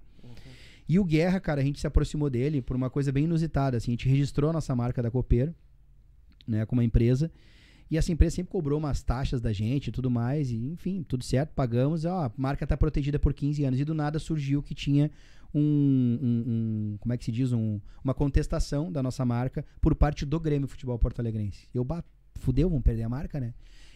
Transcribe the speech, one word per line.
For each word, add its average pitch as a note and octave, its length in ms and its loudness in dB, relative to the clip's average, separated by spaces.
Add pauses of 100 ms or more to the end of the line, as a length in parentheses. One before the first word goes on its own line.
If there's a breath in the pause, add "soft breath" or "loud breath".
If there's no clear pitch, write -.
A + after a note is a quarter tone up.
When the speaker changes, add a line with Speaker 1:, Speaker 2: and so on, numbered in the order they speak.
(240 loud breath)
Speaker 1:
Uhum. A#2+ 60 -16 (580 loud breath)
Speaker 2:
E D#3+ 100 6
o G#3 60 4
Guerra, E3 340 2
cara, D3+ 220 -2
a C3 40 2
gente C#3+ 140 -2
se - 80 -4
aproximou D3 420 2
dele C3+ 320 0
por B2+ 140 -4
uma B2+ 160 -2
coisa C#3+ 220 0
bem C#3 120 2
inusitada, D#3 520 0
assim, A#2 160 -2
a - 20 -2
gente B2 140 -2
registrou C#3+ 420 2
a - 20 0
nossa D3 220 -2
marca B2 260 -2
da A#2 120 -2
Copeiro, B2+ 420 2 (920)
né, A2 200 0
com - 80 -2
uma A#2+ 80 4
empresa, B2 480 4 (580 soft breath)
e D#3 80 -4
essa E3+ 140 0
empresa D#3+ 260 4
sempre F3+ 140 -4
cobrou D3 280 0
umas D3 240 -2
taxas C3 380 -2
da A#2 120 0
gente A2+ 360 -2
e A2+ 40 -6
tudo B2+ 180 -2
mais, B2 400 0
e A#2 60 -4
enfim, E3 500 -6
tudo B2+ 160 -4
certo, C3 320 0
pagamos, C#3 500 0
ó, F3 200 -2
a A2+ 120 -4
marca C3+ 300 -4
tá D3+ 100 0
protegida D3 420 0
por D3 140 2
quinze C#3+ 320 -2
anos, B2+ 140 0
e C#3 60 0
do D#3 100 -2
nada D3+ 240 -2
surgiu C#3+ 440 -2
que D3 120 -10
tinha C#3+ 360 2 (440 loud breath)
um, C#3 680 4
um, A#2 260 0
um, A2 520 -2
como A#2 140 -4
é B2 60 -2
que - 60 -16
se A#2+ 80 -4
diz, B2 200 0
um, A2 260 0 (240 soft breath)
uma C3 120 0
contestação D3 760 0
da D3+ 120 -2
nossa B2+ 220 -2
marca B2 400 -2 (160 soft breath)
por D#3 140 4
parte D3+ 320 2
do D#3 140 -2
Grêmio D3 260 0
Futebol B2 320 -6
Porto B2 220 2
Alegrense. A2 540 -4
Eu, B2 100 -2
"Bah, D#3+ 180 -6 (340)
fudeu, C#3 320 2
vamos E3+ 140 0
perder A2+ 220 2
a A2+ 40 -4
marca, C#3+ 300 -6
né?" A#2+ 140 -4 (440 soft breath)